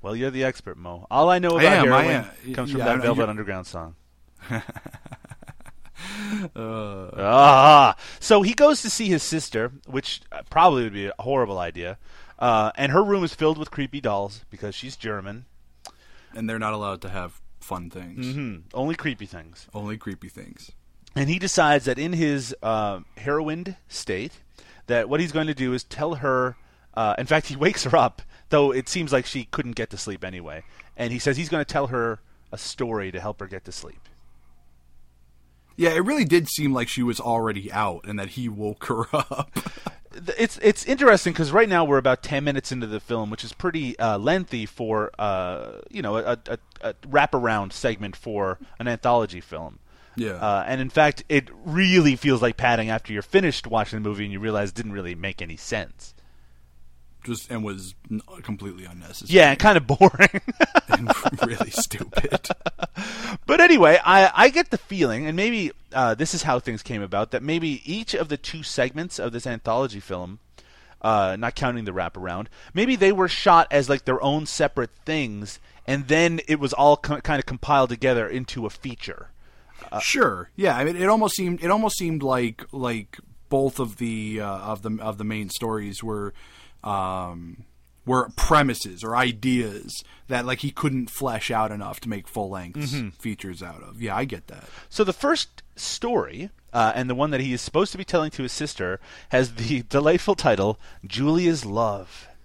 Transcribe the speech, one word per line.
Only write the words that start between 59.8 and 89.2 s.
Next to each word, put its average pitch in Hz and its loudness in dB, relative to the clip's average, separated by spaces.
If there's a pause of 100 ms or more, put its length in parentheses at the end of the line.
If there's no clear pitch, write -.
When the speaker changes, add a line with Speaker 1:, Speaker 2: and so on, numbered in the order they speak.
Speaker 1:
boring. 185 6
<laughs> 247 -6 (380)
Speaker 2:
And - 0 (180)
<laughs> - 0
really 107 -4
stupid. - -2 (960)
Speaker 1:
But 285 4
anyway, 202 10
I, 190 10
I 226 10
get 330 2
the 226 -2
feeling, 143 0
and 156 -4
maybe, 208 0 (200)
uh, 127 2
this 143 -2
is 160 -4
how 131 2
things 113 -6
came 110 -6
about, 101 -4
that 120 -4
maybe 156 -4 (100)
each 220 -6
of 165 -4
the 143 -4
two - -10
segments 143 -4
of 117 -4
this 117 -8
anthology 117 -2
film, 92 -10 (640)
uh, 101 2
not 117 -4
counting 123 -2
the 98 -6
wraparound, 92 -6 (300)
maybe 240 2
they 190 6
were 185 4
shot 175 6
as, 139 4
like, 139 0
their 127 0
own 147 0
separate 139 -2 (120)
things, 113 -6 (300)
and 135 -2
then 165 4
it 156 0
was 139 -2
all 147 8
co-, 147 -4
kinda 147 0
compiled 131 2
together 120 0
into 120 -6
a - -4
feature. - -12 (600)
Uh, - -4
Speaker 2:
Sure. 107 0
Yeah. 175 2
I 131 0
mean, 165 -2
it 185 2
almost 220 2
seemed, 175 -2
it 170 2
almost 214 0
seemed 160 -2
like, 123 -2
like 120 -8 (320)
both 135 0
of 113 -4
the, 110 -6
uh, 104 -6 (140)
of 101 -8
the, 110 -6
of 110 -6
the 107 -8
main 107 -6
stories 107 -6
were, 104 -6 (480)
um, 92 -6 (420)
were 127 2
premises 120 2
or 113 -4
ideas 120 -2 (240)